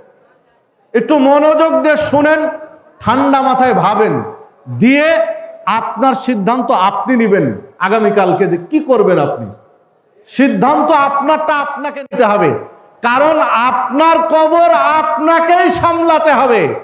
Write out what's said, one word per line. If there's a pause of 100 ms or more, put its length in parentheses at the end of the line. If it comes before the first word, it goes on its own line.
(960)
একটু
মনোযোগ
দিয়ে
শুনেন, (520)
ঠান্ডা
মাথায়
ভাবেন, (460)
দিয়ে (400)
আপনার
সিদ্ধান্ত
আপনি
নিবেন (180)
আগামীকালকে
যে
কি
করবেন
আপনি। (800)
সিদ্ধান্ত
আপনারটা
আপনাকে
নিতে
হবে, (440)
কারণ
আপনার
কবর
আপনাকেই
সামলাতে
হবে।